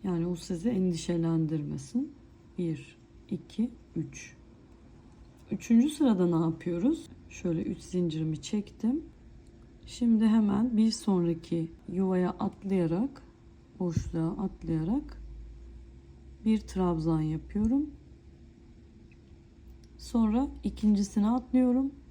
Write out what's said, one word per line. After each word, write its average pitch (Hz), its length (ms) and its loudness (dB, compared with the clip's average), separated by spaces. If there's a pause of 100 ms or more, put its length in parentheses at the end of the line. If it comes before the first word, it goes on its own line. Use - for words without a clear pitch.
Yani 175 240 0
o 180 80 -2
sizi 175 340 -4
endişelendirmesin. 165 1400 -2 (460)
Bir, 160 400 -6 (320)
iki, - 420 -4 (240)
üç. - 400 -10 (1160)
Üçüncü 233 380 4
sırada 185 500 4
ne 170 60 2
yapıyoruz? 175 640 0 (200)
Şöyle 170 340 -4
üç - 180 -6
zincirimi 160 600 -2
çektim. 226 600 -4 (840)
Şimdi 226 420 4
hemen 214 500 4
bir 220 140 6
sonraki 170 800 0 (180)
yuvaya 180 400 2
atlayarak, 190 960 -2 (560)
boşluğa 165 500 0
atlayarak 170 920 -4 (1200)
bir 220 120 4
trabzan 165 640 0
yapıyorum. 214 680 0 (2000)
Sonra 233 500 0 (160)
ikincisine 208 680 0
atlıyorum 254 640 2 (200)